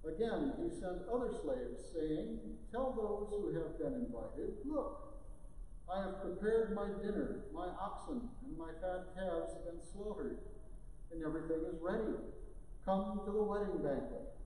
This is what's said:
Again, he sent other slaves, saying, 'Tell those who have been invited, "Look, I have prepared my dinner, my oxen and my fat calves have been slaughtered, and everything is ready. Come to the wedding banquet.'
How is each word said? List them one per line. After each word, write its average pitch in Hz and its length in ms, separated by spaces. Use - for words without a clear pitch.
Again, 165 460
he 170 80
sent - 400
other 247 180
slaves, 123 500
saying, 156 460
'Tell 247 220
those 208 420
who 170 180
have 160 240
been 160 160
invited, - 720
"Look, - 540
I 196 100
have 175 200
prepared 202 520
my 202 140
dinner, 208 400
my 339 140
oxen - 640
and - 120
my 165 140
fat 185 320
calves 165 400
have 170 120
been 170 160
slaughtered, 202 580
and 165 100
everything 160 440
is 165 160
ready. 208 340
Come 202 400
to 208 60
the 214 120
wedding 196 400
banquet.' - 500